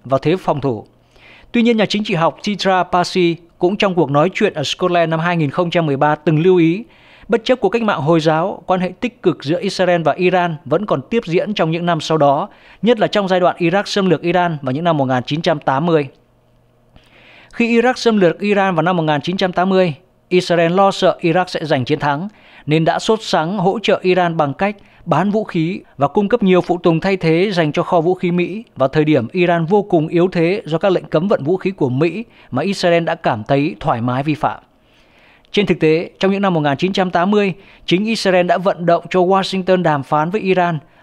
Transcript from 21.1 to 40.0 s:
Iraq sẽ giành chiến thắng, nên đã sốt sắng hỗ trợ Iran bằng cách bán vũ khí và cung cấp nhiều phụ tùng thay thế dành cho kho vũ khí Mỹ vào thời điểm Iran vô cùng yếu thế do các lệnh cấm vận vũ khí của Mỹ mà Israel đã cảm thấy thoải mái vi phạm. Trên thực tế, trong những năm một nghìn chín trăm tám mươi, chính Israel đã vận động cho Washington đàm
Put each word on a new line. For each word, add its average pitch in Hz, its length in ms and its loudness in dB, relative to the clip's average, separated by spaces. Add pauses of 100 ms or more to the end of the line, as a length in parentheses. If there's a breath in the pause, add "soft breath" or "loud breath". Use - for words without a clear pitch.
Iraq 175 260 0
sẽ 165 180 -6
giành 143 200 0
chiến 147 140 -2
thắng, 147 280 -2 (380 loud breath)
nên 160 200 2
đã 165 140 0
sốt 220 220 0
sắng 175 360 -2
hỗ 190 220 0
trợ 208 220 0
Iran 180 360 0
bằng 143 160 -2
cách 202 220 -4 (300 soft breath)
bán 170 260 0
vũ 208 120 0
khí 175 380 -4 (160 soft breath)
và 139 100 0
cung 202 220 0
cấp - 140 0
nhiều 180 180 6
phụ 175 160 -2
tùng 170 220 2
thay 190 180 -2
thế 170 340 0
dành 165 200 0
cho 165 120 -2
kho 175 180 0
vũ 175 120 0
khí 180 180 -2
Mỹ 180 320 -4 (120)
vào 131 140 0
thời 156 160 0
điểm 139 260 2
Iran 175 340 0
vô 202 160 2
cùng 175 260 0
yếu 170 240 0
thế 175 340 -2
do 156 120 -4
các 202 140 0
lệnh 151 140 -2
cấm 160 220 -2
vận 190 160 0
vũ 131 140 0
khí 185 140 -4
của 156 180 -2
Mỹ 160 360 -2 (260 soft breath)
mà 127 100 -2
Israel 175 420 0
đã 165 120 -2
cảm 131 280 -4
thấy 143 360 0
thoải 131 220 -2
mái 123 220 -4
vi 151 100 -2
phạm. 123 260 -4 (920 soft breath)
Trên 202 140 0
thực 170 140 0
tế, 160 300 2 (100)
trong 190 120 2
những 196 100 -2
năm 196 120 0
một 165 60 0
nghìn 143 180 0
chín 190 160 -2
trăm 185 160 -2
tám 180 220 0
mươi, 202 220 0 (320 loud breath)
chính 185 200 0
Israel 190 400 2
đã 175 120 2
vận 175 280 -2
động 170 240 2
cho 185 100 2
Washington 185 640 2
đàm 151 200 0